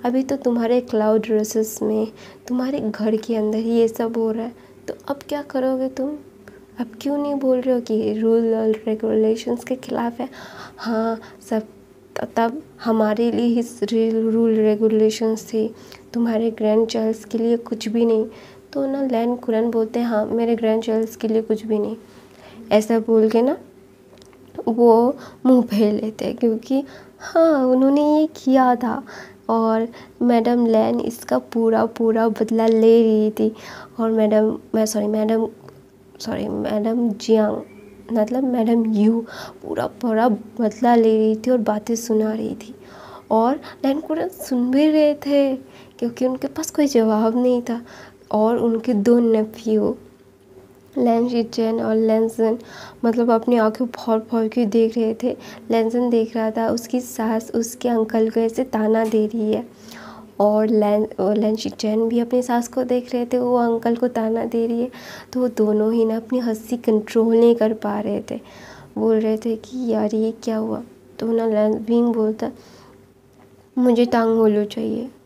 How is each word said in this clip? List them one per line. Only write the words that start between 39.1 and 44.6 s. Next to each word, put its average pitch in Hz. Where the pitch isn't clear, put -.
पूरा, -
पूरा 233
बदला 220
ले 220
रही 220
थी 220
और 254
बातें 214
सुना 214
रही 220
थी। -
और 233
लैन 294
कुरैन 330
सुन 254